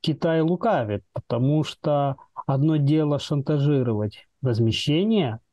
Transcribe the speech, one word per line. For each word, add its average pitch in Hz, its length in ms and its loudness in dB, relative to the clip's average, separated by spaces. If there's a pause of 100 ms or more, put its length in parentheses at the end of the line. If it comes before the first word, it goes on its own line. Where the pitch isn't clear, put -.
Китай 165 400 0
лукавит, 156 720 0
потому 135 500 0
что 143 540 -2 (320)
одно 151 300 2
дело 147 420 2
шантажировать 139 1040 0 (160)
размещение 131 960 0 (140)